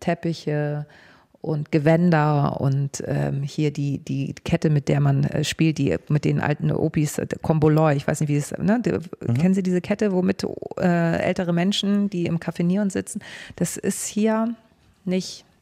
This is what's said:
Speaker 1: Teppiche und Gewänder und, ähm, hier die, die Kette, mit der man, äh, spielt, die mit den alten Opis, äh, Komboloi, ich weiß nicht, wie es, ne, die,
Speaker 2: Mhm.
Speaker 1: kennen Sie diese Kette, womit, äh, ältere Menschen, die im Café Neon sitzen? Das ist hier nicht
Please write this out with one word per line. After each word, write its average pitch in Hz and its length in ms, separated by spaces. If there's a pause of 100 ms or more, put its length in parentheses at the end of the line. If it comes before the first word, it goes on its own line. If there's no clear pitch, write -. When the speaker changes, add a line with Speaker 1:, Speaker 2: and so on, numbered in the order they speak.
Speaker 1:
Teppiche 147 840 (540)
und 151 320
Gewänder 151 880
und, 139 460
ähm, 139 380
hier 147 280
die, 143 280
die 135 340 (100)
Kette, - 260
mit 147 200
der 147 100
man, 143 240
äh, 151 220
spielt, 160 320
die 139 180 (140)
mit 151 160
den 147 160
alten 151 300
Opis, 156 460
äh, - 100 (140)
Komboloi, 156 540
ich 143 100
weiß 156 140
nicht, 151 100
wie 147 60
es, 143 220
ne, 208 260
die, - 80
Speaker 2:
Mhm. - 440
Speaker 1:
kennen 175 180
Sie 196 100
diese 180 160
Kette, 202 320
womit, 185 320 (360)
äh, 170 420
ältere 175 320
Menschen, 202 560
die 175 160
im 170 140
Café - 240
Neon 190 260
sitzen? 196 320 (340)
Das - 220
ist - 300
hier 220 460 (520)
nicht 185 400 (160)